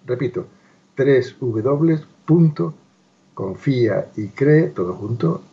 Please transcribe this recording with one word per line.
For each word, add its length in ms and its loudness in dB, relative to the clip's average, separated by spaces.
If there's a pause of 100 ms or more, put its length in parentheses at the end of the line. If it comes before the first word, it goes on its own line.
Repito, 420 -4 (480)
tres 440 2
W 600 0 (260)
punto, 480 2 (600)
confía 840 -2
y 140 -6
cree, 400 4
todo 240 -6
junto 480 -4 (120)